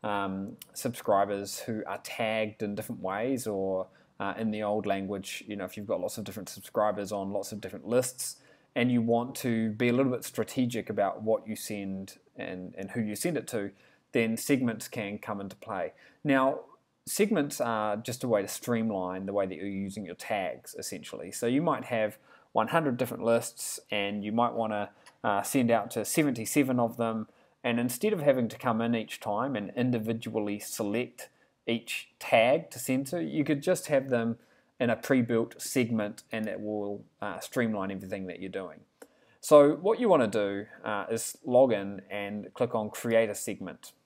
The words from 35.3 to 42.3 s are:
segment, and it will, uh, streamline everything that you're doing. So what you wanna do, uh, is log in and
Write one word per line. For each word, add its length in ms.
segment, 680
and 160
it 140
will, 440
uh, 200
streamline 500
everything 380
that 100
you're 100
doing. 300
So 340
what 240
you 100
wanna 200
do, 380
uh, 260
is 340
log 280
in 360
and 460